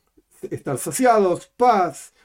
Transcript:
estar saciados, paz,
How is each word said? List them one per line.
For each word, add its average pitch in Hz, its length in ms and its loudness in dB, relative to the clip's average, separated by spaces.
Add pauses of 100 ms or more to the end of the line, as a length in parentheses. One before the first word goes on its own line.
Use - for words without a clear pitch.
(500)
estar 135 280 -8
saciados, 202 800 0
paz, 208 560 0 (120)